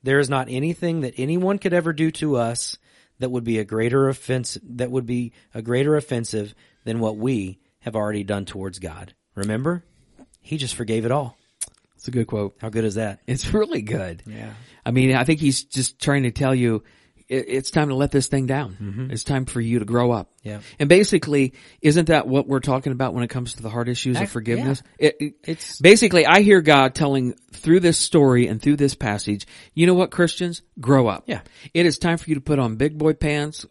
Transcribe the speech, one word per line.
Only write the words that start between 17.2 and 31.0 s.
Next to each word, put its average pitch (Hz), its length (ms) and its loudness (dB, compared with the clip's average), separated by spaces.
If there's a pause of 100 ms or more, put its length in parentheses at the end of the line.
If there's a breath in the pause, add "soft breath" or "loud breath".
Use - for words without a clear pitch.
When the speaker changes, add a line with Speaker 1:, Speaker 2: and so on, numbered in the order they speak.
Speaker 2:
it, 127 180 -2
it's 135 240 -6
time 151 200 0
to 131 40 -2
let 139 160 0
this 139 160 0
thing 135 200 -2
down. 131 260 -4 (100)
Speaker 1:
Mm-hmm. 107 300 -8
Speaker 2:
It's 113 100 -8
time 131 240 -2
for 123 140 -6
you 117 180 0
to 107 60 -2
grow 120 260 2
up. 107 220 -4 (100)
Speaker 1:
Yeah. 104 180 -12 (200 loud breath)
Speaker 2:
And 143 80 2
basically, 151 680 4 (260 soft breath)
isn't 156 280 4
that 156 180 2
what 135 220 0
we're 135 120 0
talking 135 300 -2
about 123 240 -4
when 123 80 -2
it 117 80 -4
comes 123 240 -8
to - 80 -16
the 110 80 -8
hard 120 180 -4
issues 123 280 -2
of 185 80 -2
Speaker 1:
Ac-, 202 80 -10
Speaker 2:
forgiveness? 120 500 -2 (160)
Speaker 1:
yeah. 151 120 2
Speaker 2:
It, - 100 -16
it, 147 140 -8 (100)
Speaker 1:
It's - 360 -10
Speaker 2:
basically, 180 460 8
I 180 160 8
hear 202 180 8
God 143 360 4
telling 135 380 0 (180)
through 165 280 4
this 175 180 4
story 127 500 4
and 107 120 -4
through 143 160 2
this 143 200 0
passage, 104 500 -4 (260 loud breath)
"You 165 140 2
know 180 80 6
what, 180 160 2
Christians? 175 520 -2 (180)
Grow 127 260 4